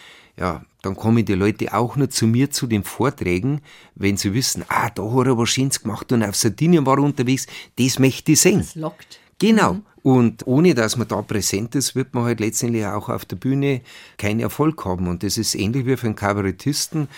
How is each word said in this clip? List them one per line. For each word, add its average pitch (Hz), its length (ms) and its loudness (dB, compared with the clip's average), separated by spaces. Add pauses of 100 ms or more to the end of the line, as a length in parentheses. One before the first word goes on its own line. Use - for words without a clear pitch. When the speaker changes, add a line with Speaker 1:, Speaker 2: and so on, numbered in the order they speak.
(380)
Speaker 1:
ja, 87 260 -4 (180)
dann 98 140 -4
kommen 113 300 2
die 104 80 0
Leute 101 400 0
auch 117 240 -2
nur 135 120 0
zu - 180 0
mir 123 220 2
zu - 160 -6
den 107 200 0
Vorträgen, 113 760 -2 (340)
wenn 98 220 0
sie 98 180 -2
wissen, 101 360 -2
ah, - 200 -2
da - 140 -8
hat 127 240 2
er 127 100 2
was 117 120 0
Schönes 131 320 -2
gemacht - 320 -6
und 117 100 4
auf 101 140 -2
Sardinien 151 480 2
war 135 120 4
er 143 60 2
unterwegs, 131 420 0 (320)
das 127 220 2
möchte 131 320 2
ich 151 80 6
sehen. 185 200 4
Speaker 2:
Das - 160 -4
lockt. - 440 -12 (180)
Speaker 1:
Genau. 196 360 4
Speaker 2:
Mhm. 202 80 -6 (200)
Speaker 1:
Und 123 460 2
ohne, 131 280 4
dass 110 200 0
man 113 140 -2
da 104 120 -2
präsent 107 540 -4
ist, 135 180 -2
wird 131 200 -4
man 120 100 0
halt 117 160 0
letztendlich 110 460 -2
auch 101 240 -6
auf 113 160 -6
der - 100 -10
Bühne 131 460 -2 (360)
keinen 107 220 -2
Erfolg 147 460 -2
haben. 90 240 -2
Und 87 140 -4
das 98 140 -2
ist 110 180 -2
ähnlich 117 300 -2
wie 127 120 0
für 120 100 -4
einen 104 80 -2
Kabarettisten, 104 1040 -2